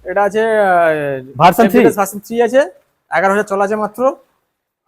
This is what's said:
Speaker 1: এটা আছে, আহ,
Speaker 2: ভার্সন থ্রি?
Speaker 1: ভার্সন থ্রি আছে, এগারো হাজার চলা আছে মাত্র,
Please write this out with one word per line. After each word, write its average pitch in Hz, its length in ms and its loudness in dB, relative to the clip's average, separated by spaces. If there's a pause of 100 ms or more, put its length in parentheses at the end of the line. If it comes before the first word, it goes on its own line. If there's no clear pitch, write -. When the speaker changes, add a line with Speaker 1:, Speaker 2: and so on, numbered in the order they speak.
Speaker 1:
এটা 190 180 -2
আছে, 202 180 -2
আহ, 160 960 0
Speaker 2:
ভার্সন 180 320 4
থ্রি? 240 160 4
Speaker 1:
ভার্সন 196 340 -2
থ্রি 233 220 -6
আছে, 240 200 2 (500)
এগারো 180 220 0
হাজার 208 100 0
চলা 202 200 -4
আছে 202 120 -2
মাত্র, 214 260 -8 (880)